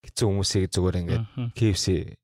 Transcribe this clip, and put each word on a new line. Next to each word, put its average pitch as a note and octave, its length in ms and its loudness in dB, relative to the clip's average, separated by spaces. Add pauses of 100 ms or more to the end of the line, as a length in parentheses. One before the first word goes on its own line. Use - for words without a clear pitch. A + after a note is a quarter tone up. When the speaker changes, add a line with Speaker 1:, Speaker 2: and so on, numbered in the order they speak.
Speaker 1:
гэсэн - 240 -2
хүмүүсийг G2 400 0
зүгээр F2+ 320 2
ингээд A2+ 220 0 (100)
Speaker 2:
Мгм. A#2+ 240 -6
Speaker 1:
K - 20 -2 (140)
F - 80 -2
C - 420 -2